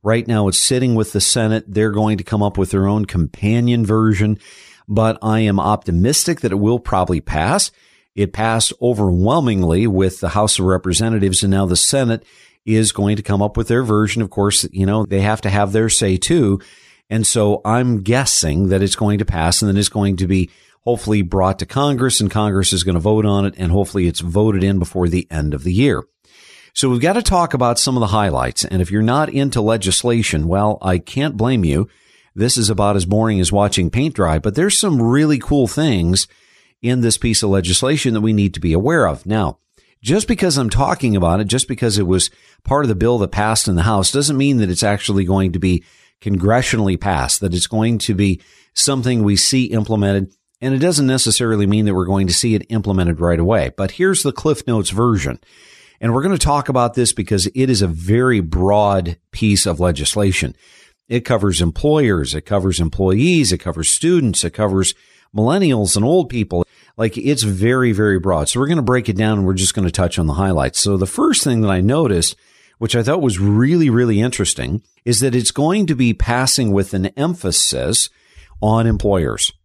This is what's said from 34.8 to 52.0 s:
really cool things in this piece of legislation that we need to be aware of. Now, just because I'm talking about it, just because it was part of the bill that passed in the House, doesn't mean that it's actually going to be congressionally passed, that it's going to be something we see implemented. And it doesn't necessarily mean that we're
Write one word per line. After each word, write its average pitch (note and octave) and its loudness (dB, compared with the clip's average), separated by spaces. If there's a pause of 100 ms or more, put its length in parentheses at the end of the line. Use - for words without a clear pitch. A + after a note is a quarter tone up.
really C#3 2
cool C#3 0
things F#2+ 0 (540)
in B2 0
this A2+ 0
piece A2+ -2
of G#2 0
legislation A2+ 0
that G#2+ -2
we A2 2
need G2+ 2
to - -12
be E2 -2
aware A2+ 2
of. - -4
Now, G2 -2 (440)
just E3+ 0
because F#3 0
I'm A#2+ 0
talking A#2+ 0
about F2 2
it, G2+ -2
just B2 -2
because A2 -2
it F#2+ 0
was F#2 0 (340)
part C#3+ 0
of A#2 0
the G#2 0
bill A#2 2
that G2+ -2
passed G#2+ -2
in F#2+ 0
the E2+ 2
House, G2+ 2
doesn't C#3+ 0
mean C#3 2
that G#2 2
it's F2+ -2
actually G2+ 0
going F#2+ 0
to F2 -4
be F2+ 0 (380)
congressionally G2+ 0
passed, E2 -2
that F2+ -2
it's F2 -2
going A2+ 0
to G#2 -4
be F#2+ 0 (320)
something B2 0
we G2+ 2
see B2+ 0
implemented. G2+ 0 (300)
And C3+ -2
it C3 0
doesn't D3 2
necessarily A2+ 0
mean G#2 2
that G2 0
we're F2+ 0